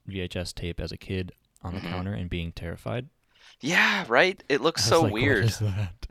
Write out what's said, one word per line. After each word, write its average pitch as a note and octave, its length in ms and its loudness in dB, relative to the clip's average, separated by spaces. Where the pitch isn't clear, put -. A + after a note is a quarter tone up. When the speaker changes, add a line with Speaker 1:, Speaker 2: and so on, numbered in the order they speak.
Speaker 1:
V F#2+ 140 -6
H F2+ 160 -6
S F2 160 -6
tape - 280 -6
as E2+ 120 -6
a F#2 40 -12
kid F#2 360 -6
on F2+ 120 -8
the F#2 60 -6
Speaker 2:
Mm-hmm. E2+ 100 -8
Speaker 1:
counter F2+ 240 -4
and F#2 160 -6
being E2+ 220 -4
terrified. A2+ 560 -8
Speaker 2:
Yeah, F#3 480 2
right? E3 400 4
It C3+ 120 4
looks D#3+ 220 2
Speaker 1:
I - 20 2
was - 60 2
Speaker 2:
so E3 120 8
Speaker 1:
like, G#2 100 4
"What A2 100 0
Speaker 2:
weird. B2+ 240 4
Speaker 1:
is G#2 140 0
that?" G2 500 -4